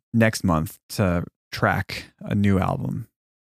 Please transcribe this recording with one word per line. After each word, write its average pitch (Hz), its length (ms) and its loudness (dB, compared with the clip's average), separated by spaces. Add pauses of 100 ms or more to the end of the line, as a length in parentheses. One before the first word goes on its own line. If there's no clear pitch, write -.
(120)
next 113 320 2
month 80 340 0 (120)
to 87 340 0 (260)
track - 680 -4
a 208 140 -6
new 101 240 4
album. 92 500 -4 (420)